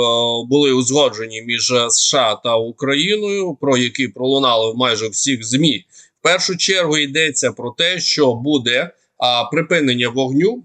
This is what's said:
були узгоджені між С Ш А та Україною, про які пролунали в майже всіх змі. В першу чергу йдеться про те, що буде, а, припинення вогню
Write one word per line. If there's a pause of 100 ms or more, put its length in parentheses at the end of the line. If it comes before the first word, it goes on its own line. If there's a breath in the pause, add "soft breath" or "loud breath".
(460)
були
узгоджені
між
С
Ш
А
та
Україною,
про
які
пролунали
в
майже
всіх
змі. (360 loud breath)
В
першу
чергу
йдеться
про
те,
що
буде, (280)
а,
припинення
вогню